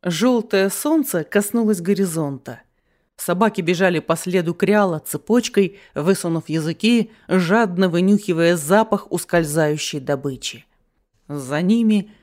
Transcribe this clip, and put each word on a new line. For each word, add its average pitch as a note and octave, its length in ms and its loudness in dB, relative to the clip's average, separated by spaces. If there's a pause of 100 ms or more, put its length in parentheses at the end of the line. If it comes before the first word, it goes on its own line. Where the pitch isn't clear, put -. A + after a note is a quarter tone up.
Желтое G3 680 0
солнце C4 560 -2
коснулось G#3+ 560 0
горизонта. D#3+ 800 -2 (560)
Собаки G3 420 0
бежали F3 400 0
по E3 160 -2
следу F3 380 -2
Кряла F3+ 460 0
цепочкой, - 800 0 (140)
высунув E3 520 -2
языки, E3 640 0 (160)
жадно F#3 640 2
вынюхивая F3 680 2
запах G3 560 0
ускользающей D#3 880 -2
добычи. C3+ 680 -8 (600)
За C#3+ 340 -6
ними, G#3+ 480 2 (140)